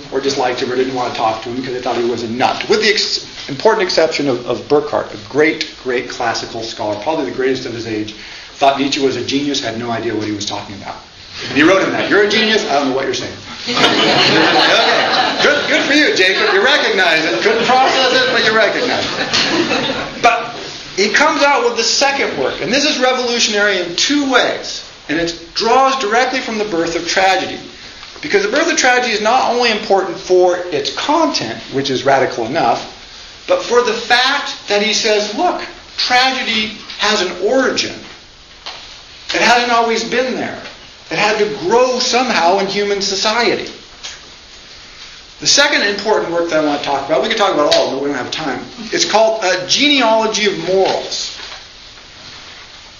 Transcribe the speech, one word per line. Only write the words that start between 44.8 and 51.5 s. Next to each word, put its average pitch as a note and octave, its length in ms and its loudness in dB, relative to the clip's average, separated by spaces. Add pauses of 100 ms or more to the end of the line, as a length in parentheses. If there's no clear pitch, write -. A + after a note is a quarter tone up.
The D3 60 -4
second C#4+ 360 4
important G3+ 500 0
work E3+ 180 0
that D#3 140 2
I - 20 2
want C#3+ 140 0
to - 40 -8
talk C#3 220 -2
about, D#3+ 160 2
we A3+ 60 0
could A3+ 80 0
talk F#3+ 180 2
about D3 200 4
all C3+ 100 4
of B2+ 60 -2
them, C3+ 100 -4
but C#3+ 40 -4
we C#3+ 40 0
don't C#3 100 -2
have A#2+ 140 -6
time. B2+ 320 -6 (280)
It's E3+ 120 2
called A3 400 4
A F3+ 240 0
Genealogy A3 800 2
of D#3+ 200 0
Morals. E3+ 720 0 (1600)